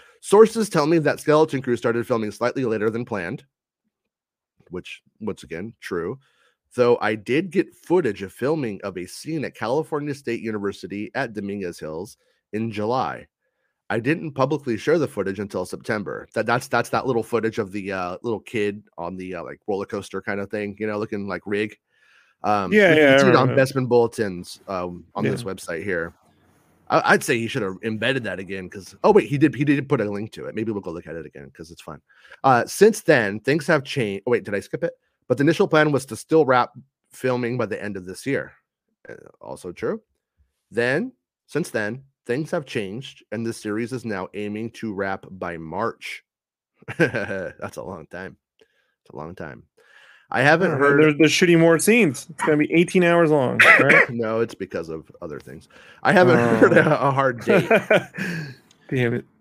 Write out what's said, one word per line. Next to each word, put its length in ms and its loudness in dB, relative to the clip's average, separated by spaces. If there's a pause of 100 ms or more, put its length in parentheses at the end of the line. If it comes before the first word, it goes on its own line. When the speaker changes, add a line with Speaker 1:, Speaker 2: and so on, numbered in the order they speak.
(200)
Speaker 1:
Sources 480 6
tell 180 0
me 120 4
that 220 0
Skeleton 420 2
Crew 140 0
started 300 -2
filming 240 -2
slightly 340 -2
later 260 0
than 140 -6
planned, 400 -8 (1300)
which, 320 -14 (180)
once 220 -8
again, 380 -12
true. 380 -6 (560)
Though 260 4
I 160 0
did 340 -2
get 240 -2
footage 480 0
of 100 -10
filming 500 -4
of 140 -8
a 100 -8
scene 380 -8
at 100 -8
California 600 -4
State 260 -8
University 760 -8
at 200 -4
Dominguez 440 -8
Hills 380 -12 (360)
in 180 -4
July. 560 -4 (640)
I 100 -2
didn't 320 -4
publicly 460 -2
share 200 2
the 100 0
footage 300 -6
until 280 -6
September. 680 -8
That, 120 -2
that's, 220 0
that's 220 0
that 160 -2
little 160 0
footage 360 -2
of 140 -4
the, 200 -6
uh, 300 -6
little 180 -4
kid 420 -4 (140)
on 220 -10
the, 160 -10
uh, 100 -10
like, 220 -14
roller 180 -4
coaster 380 -8
kind 180 -6
of 100 -8
thing, 280 -6
you 80 -6
know, 120 -4
looking 300 -6
like 160 -6
Rig. 320 -4 (680)
Um, 300 0
Speaker 2:
Yeah, 220 6
Speaker 1:
you 20 6
can 120 6
Speaker 2:
yeah, 60 8
I 40 8
Speaker 1:
see 100 6
it 80 6
on 140 4
Speaker 2:
remember. 120 4
Speaker 1:
Bespin 260 -2
Bulletins, 800 0
um, 380 -8 (100)
on 100 -4
this 180 -2
Speaker 2:
Yeah. 100 -8
Speaker 1:
website 320 -10
here. 300 -4 (720)
I, 240 2
I'd 100 2
say 160 0
he 100 -4
should 140 -4
have 220 -4
embedded 400 -2
that 160 -8
again 300 -10
'cause, 340 -18
oh, 80 6
wait, 160 6
he 80 -2
did, 180 4
he 100 -2
did 260 2
put 100 2
a 100 -2
link 220 -8
to 140 -12
it. 80 -10
Maybe 180 -4
we'll 80 -4
go 100 -10
look 160 -12
at 80 -12
it 120 -12
again 280 -18
'cause 160 -18
it's 120 -20
fun. 180 -16 (440)
Uh, 200 6
since 380 4
then, 380 2
things 260 -2
have 180 2
changed. 420 -4
Oh, 40 -2
wait, 140 0
did 100 -6
I 60 -2
skip 240 -8
it? 100 -6 (340)
But 80 2
the 60 0
initial 260 4
plan 240 4
was 140 0
to 100 -10
still 300 2
wrap 240 2 (400)
filming 480 -2
by 80 -2
the 160 -6
end 160 -8
of 80 -14
this 200 -14
year. 260 -4 (560)
Uh, 60 -14 (260)
also 300 -14
true. 320 -6 (680)
Then, 420 0 (340)
since 240 -6
then, 320 -4 (240)
things 240 -4
have 160 -4
changed, 640 -8
and 160 -6
the 60 -4
series 400 -6
is 120 -10
now 300 -6
aiming 380 -8
to 200 -10
wrap 380 -6
by 280 -8
March. 640 -6 (340)
<laughs> 400 -18
That's 800 -2
a 80 -10
long 240 -12
time. 280 -14 (240)
It's 500 -20
a 60 -18
long 200 -12
time. 260 -14 (720)
I 60 2
haven't 320 4
Speaker 2:
Oh, 60 -2
Speaker 1:
heard 240 6
Speaker 2:
they're, 100 6
they're 160 4
shooting 320 4
more 180 6
scenes. 520 2
It's 120 -10
gonna 140 2
be 160 0
eighteen 320 4
hours 260 4
long, 280 2
Speaker 1:
<coughs> 220 6
Speaker 2:
right? 280 4
Speaker 1:
No, 320 -2
it's 140 -2
because 340 -8
of 220 -10 (100)
other 180 -10
things. 300 -18 (340)
I 100 4
haven't 260 6
Speaker 2:
Oh. 180 4
Speaker 1:
heard 160 6
a, 360 6
a 20 4
hard 340 0
date. 240 2
Speaker 2:
<laughs> 1200 -2
Damn 260 0
it. 120 -6 (140)